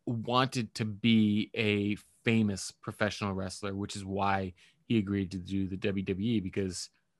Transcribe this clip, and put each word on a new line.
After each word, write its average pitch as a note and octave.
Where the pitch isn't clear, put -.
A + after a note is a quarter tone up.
wanted A#2+
to A2+
be G#2+
a G#2
famous A2
professional G#2
wrestler, F#2+
which G2
is G2+
why F#2+
he A#2+
agreed G2
to F#2+
do F#2+
the F#2
W G2
W G2
E, G#2
because F#2